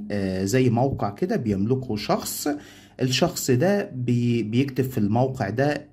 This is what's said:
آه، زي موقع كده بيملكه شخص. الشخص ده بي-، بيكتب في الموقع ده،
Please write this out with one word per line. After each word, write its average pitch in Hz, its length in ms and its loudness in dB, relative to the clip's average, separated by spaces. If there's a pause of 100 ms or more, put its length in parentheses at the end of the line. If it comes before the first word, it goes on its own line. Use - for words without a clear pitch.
(120)
آه، 95 320 -2
زي 123 260 4
موقع 117 400 0
كده 185 260 -2
بيملكه 113 600 0
شخص. - 520 -4 (540)
الشخص 135 500 0
ده 190 400 2
بي-، 120 520 0
بيكتب 127 400 0
في 120 140 -6
الموقع 110 520 2
ده، 139 440 0